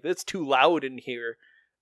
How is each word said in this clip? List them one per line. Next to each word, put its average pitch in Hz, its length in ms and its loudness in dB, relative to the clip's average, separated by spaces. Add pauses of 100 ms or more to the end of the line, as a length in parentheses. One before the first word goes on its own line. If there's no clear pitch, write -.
"It's 175 180 -2
too 175 240 -6
loud 139 380 4
in 127 120 -10
here." 120 400 -10 (440)